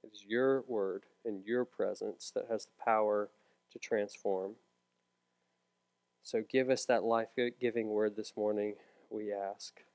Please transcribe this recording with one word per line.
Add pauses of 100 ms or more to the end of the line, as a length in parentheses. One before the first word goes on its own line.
It
is
your
word (180)
and
your
presence
that
has
the
power (420)
to
transform. (1700)
So
give
us
that
life-giving
word
this
morning, (340)
we
ask. (140)